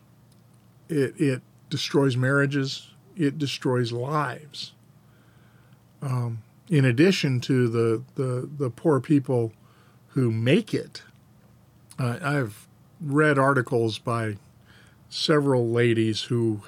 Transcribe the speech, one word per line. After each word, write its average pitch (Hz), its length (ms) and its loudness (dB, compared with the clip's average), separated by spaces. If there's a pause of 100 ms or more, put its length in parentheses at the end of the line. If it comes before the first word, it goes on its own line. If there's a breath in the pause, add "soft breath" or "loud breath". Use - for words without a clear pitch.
(880)
It, 139 320 0
it 135 200 0 (280)
destroys 139 480 0
marriages. 139 720 -2 (260)
It 147 220 -2
destroys 127 560 -2
lives. 131 800 -6 (1300 soft breath)
Um, 120 420 -6 (260)
in 147 140 4
addition 135 580 4
to 123 280 2
the, 117 340 0 (120)
the, 131 420 -4
the 139 120 -2
poor 139 300 2
people 127 540 0 (560 soft breath)
who 127 220 0
make 123 420 0
it, - 300 -6 (920)
uh, 120 240 -2
I've 139 460 -4 (320)
read 147 400 2
articles 123 580 2
by 110 400 -4 (720 soft breath)
several 139 600 0
ladies 113 540 2
who 113 440 -2